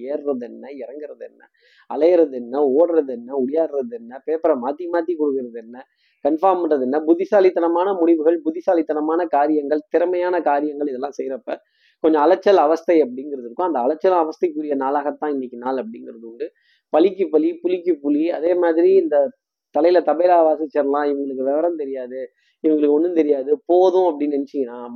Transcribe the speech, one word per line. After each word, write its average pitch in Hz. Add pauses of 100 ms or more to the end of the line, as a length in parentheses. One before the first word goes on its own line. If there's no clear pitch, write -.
ஏறுறது 143
என்ன, 113
இறங்குறது 131
என்ன, 117 (500)
அலையிறது 156
என்ன, 123
ஓடுறது 156
என்ன, 120
உடையாடுறது 139
என்ன, 120
பேப்பரை 160
மாத்தி 139
மாத்தி 170
கொடுக்கறது 135
என்ன, 117 (480)
கன்ஃபார்ம் 175
பண்றது 156
என்ன, 131
புத்திசாலித்தனமான 175
முடிவுகள், 165
புத்திசாலித்தனமான 160
காரியங்கள், 151
திறமையான 175
காரியங்கள் 147
இதெல்லாம் 135
செய்யறப்ப 131 (480)
கொஞ்சம் 156
அலைச்சல் 185
அவஸ்தை 165
அப்படிங்கிறது 131
இருக்கும். 123
அந்த 147
அலைச்சல் 156
அவஸ்தைக்குரிய 156
நாளாகத்தான் 143
இன்னைக்கு 127
நாள் 127
அப்படிங்கிறது 120
உண்டு. 117 (460)
பலிக்கு 185
பலி, 160
புலிக்கு 175
புலி. 147
அதே 151
மாதிரி 175
இந்த 165 (580)
தலையில 170
தபேலா 170
வாசிச்சிடலாம், 147
இவங்களுக்கு 139
விவரம் 160
தெரியாது, 131 (460)
இவங்களுக்கு 151
ஒண்ணும் 165
தெரியாது, 147
போதும் 180
அப்படின்னு 147
நினைச்சீங்கன்னா 135 (180)